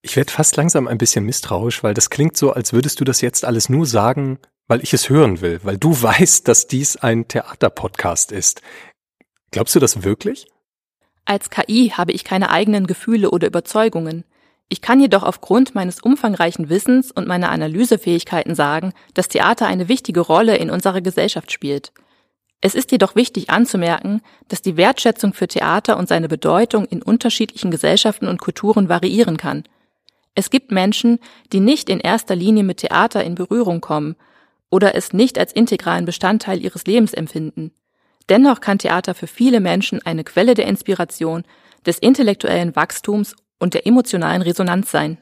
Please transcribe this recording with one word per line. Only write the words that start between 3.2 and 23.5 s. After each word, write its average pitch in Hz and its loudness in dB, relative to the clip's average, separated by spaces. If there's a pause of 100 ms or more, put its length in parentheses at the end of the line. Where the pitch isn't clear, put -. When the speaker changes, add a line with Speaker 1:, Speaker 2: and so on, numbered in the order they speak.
Speaker 1:
jetzt - -2
alles 117 -2
nur 151 2
sagen, 131 0 (300)
weil 120 0
ich - -2
es - 0
hören 131 4
will, 85 -2
weil 98 -4
du 147 2
<laughs> 135 0
weißt, 117 4
dass - 4
dies 139 -4
ein 117 -2
Theaterpodcast - -4
ist. - -4 (880)
Glaubst - -2
du 165 6
das 110 0
wirklich? 110 -4 (800)
Speaker 2:
Als 202 -2
K - -2
I 226 4
habe 175 -4
ich 185 -6
keine 190 -2
eigenen 190 2
Gefühle 202 0
oder 170 0
Überzeugungen. 170 -2 (440)
Ich - -8
kann 247 4
jedoch 202 4
aufgrund 233 0
meines 180 -4
umfangreichen 180 0
Wissens 254 2
und - -6
meiner 180 -2
Analysefähigkeiten 170 -2
sagen, 156 -2 (200)
dass 185 -2
Theater - 2
eine 185 -2
wichtige 196 0
Rolle 202 4
in 160 -2
unserer 185 -2
Gesellschaft - -4
spielt. 139 -8 (680)
Es 196 0
ist - -2
jedoch 196 2
wichtig 208 -2